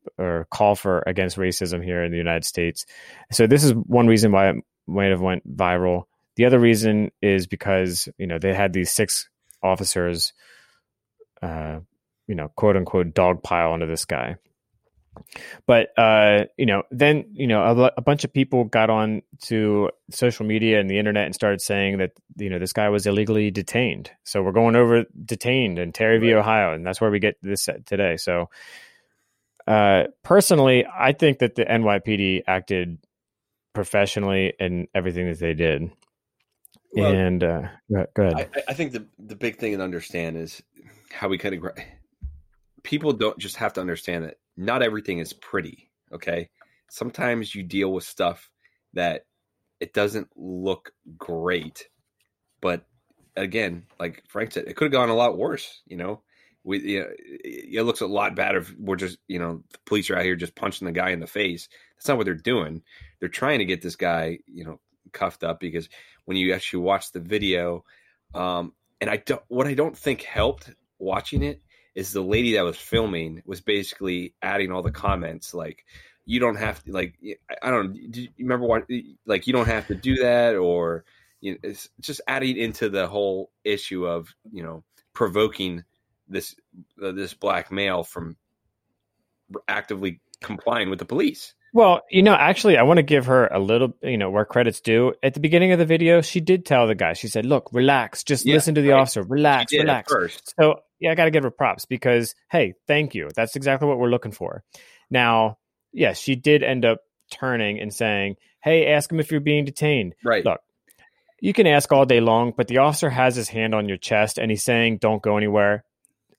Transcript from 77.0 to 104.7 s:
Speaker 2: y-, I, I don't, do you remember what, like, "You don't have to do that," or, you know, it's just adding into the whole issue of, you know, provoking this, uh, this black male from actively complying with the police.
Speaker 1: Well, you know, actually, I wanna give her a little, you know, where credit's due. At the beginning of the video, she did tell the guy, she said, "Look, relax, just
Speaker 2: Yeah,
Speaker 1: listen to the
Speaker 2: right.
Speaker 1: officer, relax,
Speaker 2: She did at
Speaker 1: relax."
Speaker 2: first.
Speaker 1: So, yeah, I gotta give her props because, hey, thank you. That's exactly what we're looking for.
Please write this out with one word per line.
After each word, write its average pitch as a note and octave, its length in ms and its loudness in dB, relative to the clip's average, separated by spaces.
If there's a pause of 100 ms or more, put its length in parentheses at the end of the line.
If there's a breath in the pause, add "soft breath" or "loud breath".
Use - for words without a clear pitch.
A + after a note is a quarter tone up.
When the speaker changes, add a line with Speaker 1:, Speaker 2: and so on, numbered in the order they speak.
Speaker 2:
y-, G2 140 -14 (140)
I, - 180 -10
I - 20 -2
don't, G2+ 220 -2 (180)
do A#2+ 120 -12
you A#2+ 60 -14 (100)
remember B2 280 -4
what, A2+ 180 0 (420)
like, G2 200 -2
"You B2 60 0
don't A#2+ 160 2
have A2 200 -2
to G2+ 60 -4
do B2+ 220 -2
that," A#2+ 400 4
or, F2 480 0 (360)
you F#2+ 120 -8
know, - 100 -12
it's - 260 -12 (120)
just - 260 -12
adding C3 300 -4
into A2+ 320 -4
the F#2+ 180 -2
whole G2 440 -4 (140)
issue G2 420 -4
of, E2+ 280 -6 (180)
you F#2 100 -14
know, E2 200 -14 (300)
provoking G2 720 -2 (440)
this, F#2 280 -10 (460)
uh, F#2+ 100 -6
this F#2+ 220 -10
black F#2+ 360 -4
male F#2+ 320 -2
from E2 340 -12 (1300)
actively G2 520 -6 (220)
complying A2 480 -4
with F#2+ 80 -6
the - 60 -10
police. - 500 -4 (180)
Speaker 1:
Well, G3+ 360 6
you F#3 140 4
know, G#3 120 8
actually, E3 420 4
I A#2 80 8
wanna E3 180 6
give C#3 240 2
her B2+ 220 6
a F#2+ 100 -2
little, A#2 440 2
you C3 140 -2
know, G2 140 -2
where G#2 140 2
credit's A#2 360 0
due. A#2 340 2 (100)
At C3+ 100 2
the D3 60 -8
beginning E3+ 320 4
of F3 80 4
the E3+ 40 4
video, E3 360 4
she E3 200 -2
did F3+ 240 2
tell B2 220 4
the A2 80 2
guy, E2+ 200 0
she - 140 -12
said, A2 160 -2
"Look, C#3 280 0
relax, B2 500 2
just C3 240 -2
Speaker 2:
Yeah, C#3+ 80 4
Speaker 1:
listen D#3 220 2
to D3+ 60 2
the C#3 80 4
Speaker 2:
right. C3+ 100 8
Speaker 1:
officer, B2 220 0
relax, C3+ 500 2
Speaker 2:
She D3 60 2
did - 100 2
at C#3+ 40 4
Speaker 1:
relax." A#2+ 200 -2
Speaker 2:
first. F2+ 480 -4
Speaker 1:
So, D#3 200 4 (200)
yeah, E3 100 0
I D#3+ 60 2
gotta E3 160 4
give D3+ 100 4
her B2 80 0
props - 340 -2
because, A#2+ 500 0 (160)
hey, A#2 240 2 (120)
thank D3 280 0
you. D#2 200 -8
That's A2+ 220 -2
exactly C#3 320 0
what C3+ 100 0
we're A#2+ 120 2
looking A#2+ 220 -2
for. - 300 -12 (480 soft breath)